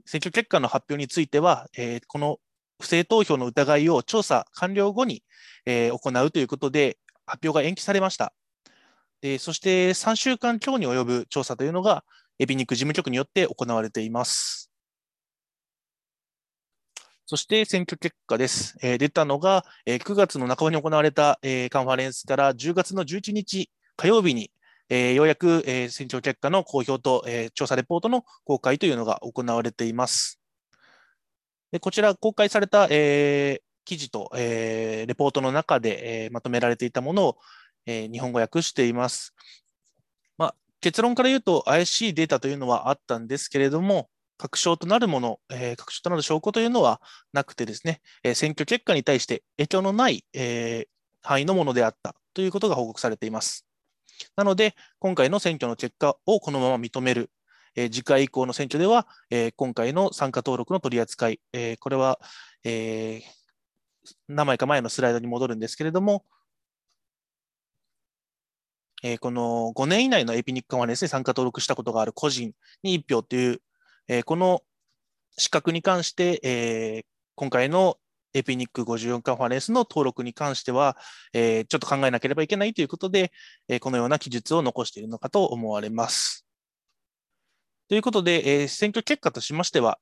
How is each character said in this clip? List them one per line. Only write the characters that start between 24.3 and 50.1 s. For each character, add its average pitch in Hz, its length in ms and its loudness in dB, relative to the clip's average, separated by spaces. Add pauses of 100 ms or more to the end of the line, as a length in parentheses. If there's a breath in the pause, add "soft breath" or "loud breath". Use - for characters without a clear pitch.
に、 117 180 -6 (380 soft breath)
え 123 220 2
ー、 127 40 4
よ 143 100 6
う - 20 8
や 151 100 4
く、 170 300 4
え 127 180 -2
ー、 120 60 -6
選 131 160 -10
挙 127 160 -6
結 135 180 -2
果 143 80 0
の 180 160 2
公 143 140 -2
表 131 200 0
と、 127 300 2
え 117 200 -4
ー、 - 20 -20
調 - 160 -4
査 127 100 -2
レ 123 80 0
ポ 170 140 -2
ー - 20 -6
ト 214 80 -2
の 240 160 0 (200 soft breath)
公 139 140 0
開 139 200 0
と 196 80 -2
い 160 60 2
う 127 40 -2
の 117 80 -4
が 107 160 -2
行 120 220 -8
わ 117 200 0
れ 117 80 -4
て 117 160 -6
い 113 60 -4
ま 123 140 -2
す。 - 340 -4 (1300 soft breath)
で、 170 60 -2
こ 185 140 -4
ち 208 100 0
ら 208 140 4
公 220 180 -2
開 208 140 4
さ 214 100 0
れ 202 80 2
た、 196 240 6
え 143 720 4
ー、 - 20 -20 (220)
記 180 120 -8
事 143 140 -10
と、 104 240 -10
え 113 720 -2
ー、 - 40 -10
レ - 60 -2
ポ 143 140 2
ー - 20 0
ト 139 100 -2
の 131 120 0
中 151 260 2
で、 113 460 -4
え - 20 -8
ー、 110 60 -12
ま 117 80 -8
と 123 100 -8
め 123 80 0
ら 120 100 2
れ 120 80 0
て - 80 -4
い 120 60 -2
た 127 100 -4
も 135 120 -4
の 190 140 4
を、 123 120 0 (480 soft breath)
え 113 200 -6
ー、 110 60 -12
日 120 60 -8
本 127 140 -6
語 120 80 2
訳 113 220 0
し - 100 -6
て 127 160 2
い 117 40 0
ま 123 160 -2
す。 - 260 -10 (1040 loud breath)
ま 165 100 -2
あ、 - 80 -6 (260)
結 180 200 0
論 240 140 4
か 254 80 4
ら 254 60 4
言 262 100 4
う - 20 -8
と 175 220 2
怪 165 240 2
し 226 220 -2
い 175 60 -2
デ 160 100 2
ー 156 40 0
タ 139 120 2
と 135 80 -4
い 139 60 -4
う 143 40 -8
の 135 80 -6
は 123 220 0
あ 139 60 2
っ - 120 -8
た 120 120 -2
ん 113 100 -12
で 135 100 -4
す - 100 -10
け 139 120 0
れ 139 100 4
ど 151 100 0
も、 190 300 0 (260)
確 - 220 -8
証 170 180 2
と 165 120 -6
な 214 100 4
る 233 80 0
も 151 140 0
の、 117 180 -4 (100)
え 123 260 -6
ー、 - 20 -12
確 - 160 -18
証 - 100 -12
と 175 80 -2
な 175 60 0
る 151 60 -2
証 156 180 0
拠 208 100 -4
と 208 80 -2
い 226 80 2
う 233 40 0
の 240 120 4
は 117 180 4 (320 loud breath)
な 139 120 0
く - 100 -20
て 117 120 -6
で 107 80 -8
す - 120 -12
ね、 160 140 -4 (240 soft breath)
え 123 80 2
ー、 - 20 -4
選 151 160 0
挙 151 160 -4
結 233 180 -2
果 202 100 2
に 139 100 0
対 135 160 4
し - 60 -6
て - 180 -4 (140)
影 147 100 -2
響 190 140 0
の 196 100 0
な 240 160 4
い、 131 240 -2